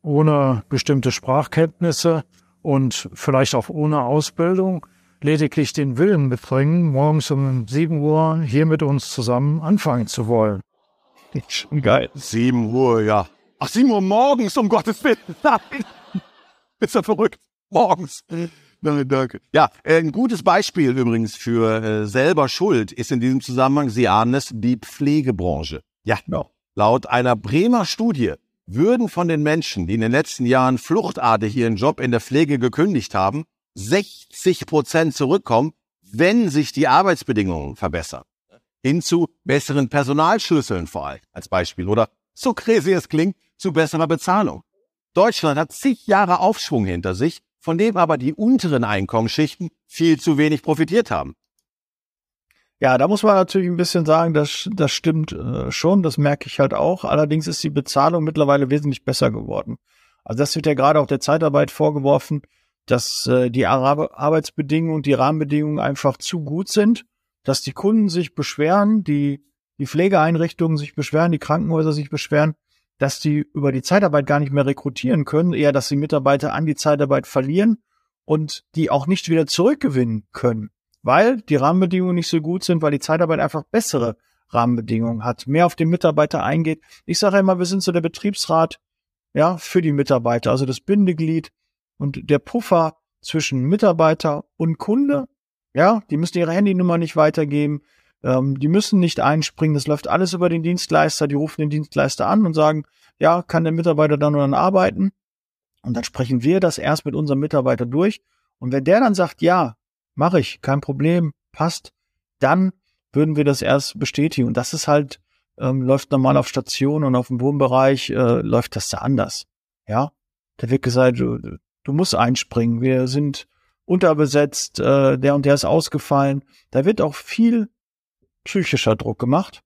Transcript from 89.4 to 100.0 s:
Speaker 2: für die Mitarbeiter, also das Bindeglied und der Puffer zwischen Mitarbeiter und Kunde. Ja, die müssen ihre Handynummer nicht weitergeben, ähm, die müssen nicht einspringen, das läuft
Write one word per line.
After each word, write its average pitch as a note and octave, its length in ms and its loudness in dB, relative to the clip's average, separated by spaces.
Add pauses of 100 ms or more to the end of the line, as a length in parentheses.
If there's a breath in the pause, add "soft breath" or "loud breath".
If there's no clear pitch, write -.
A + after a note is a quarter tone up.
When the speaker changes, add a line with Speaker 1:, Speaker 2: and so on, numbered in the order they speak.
Speaker 2:
für - 240 -2
die D#3+ 120 0
Mitarbeiter, B2 580 0
also C3 160 0
das B2+ 120 -6
Bindeglied E3 720 0 (460)
und C3+ 320 -8
der C#3+ 80 4
Puffer E3+ 600 -2 (260)
zwischen C#3 400 -4
Mitarbeiter D#3+ 840 0 (120)
und D#3+ 200 -2
Kunde. C#4 500 -2 (460)
Ja, G3+ 380 2
die C#3+ 60 -2
müssen E3+ 200 -2
ihre E3+ 140 0
Handynummer F3+ 460 0
nicht E3+ 180 -4
weitergeben, D3 640 0 (420)
ähm, C3+ 360 0
die C#3 80 -2
müssen G3 320 2
nicht F3 220 0
einspringen, D#3 520 0
das C#3+ 140 -2
läuft D3+ 220 -2